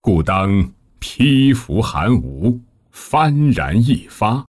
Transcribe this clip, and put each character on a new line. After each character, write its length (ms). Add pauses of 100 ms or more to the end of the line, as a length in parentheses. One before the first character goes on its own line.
故 220
当 500 (260)
披 540
拂 300
寒 340
吴， 420 (320)
幡 640
然 240
一 300
发。 420